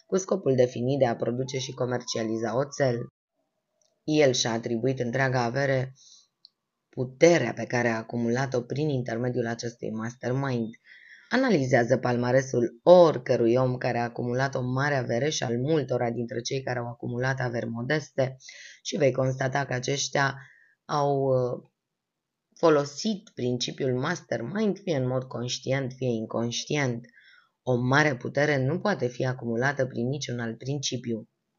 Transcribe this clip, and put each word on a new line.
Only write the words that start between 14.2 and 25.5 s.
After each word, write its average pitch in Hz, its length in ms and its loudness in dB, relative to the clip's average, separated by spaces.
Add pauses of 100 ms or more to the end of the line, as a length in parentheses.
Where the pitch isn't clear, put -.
o 131 60 -2
mare 131 340 0
avere 120 340 0
și 156 140 -2
al 117 160 -2
multora 127 520 0
dintre 120 300 -4
cei 135 220 -6
care 127 160 -4
au 120 80 -6
acumulat 123 540 -4
averi 120 260 -4
modeste 131 720 -2 (460)
și - 140 -6
vei 139 160 4
constata 131 520 0
că 131 80 -6
aceștia 139 640 -2 (480)
au, 143 380 0
uh, 127 480 0 (840)
folosit 160 800 2
principiul 123 640 -2
mastermind, 170 800 -2
fie 165 180 -2
în 127 100 0
mod 131 180 -2
conștient, 131 680 -4